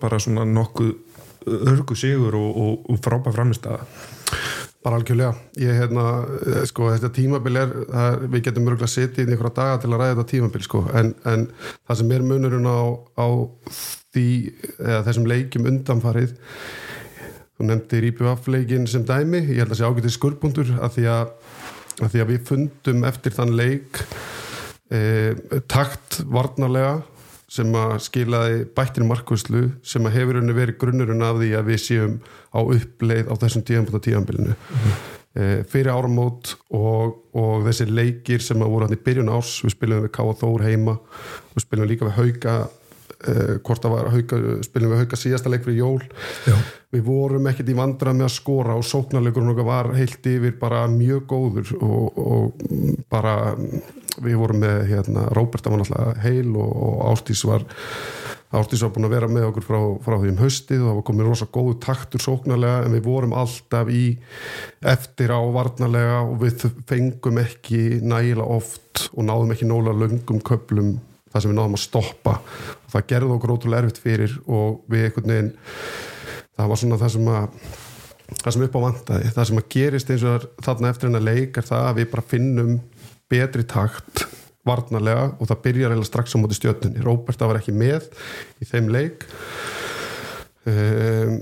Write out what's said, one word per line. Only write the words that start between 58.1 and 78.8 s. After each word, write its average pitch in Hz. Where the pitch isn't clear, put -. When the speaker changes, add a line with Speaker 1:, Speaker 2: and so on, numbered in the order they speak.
Speaker 2:
Ásdís 107
var 110
búin 110
að 110
vera 120
með 117
okkur 107
frá, 110
frá 113
því 98
um 92
haustið 135
og 123
það 110
var 107
komin 110
rosa 117
góður 123
taktur 131
sóknarlega, 123
en 120
við 113
vorum 123
alltaf 120
í 120
eftir 127
á 120
varnarlega 120
og 117
við 120
fengum 123
ekki 117
nægilega 117
oft -
og 113
náðum 113
ekki 113
nógulega 113
löngum 113
köflum 104
þar 104
sem 107
við 104
náðum 104
að -
stoppa -
og -
það -
gerði 123
okkur 120
ótrúlega 120
erfitt 110
fyrir 110
og 110
við 113
einhvern 110
veginn, 107
það 107
var 110
svona 117
það 113
sem 113
að, 107
það -
sem 127
upp 131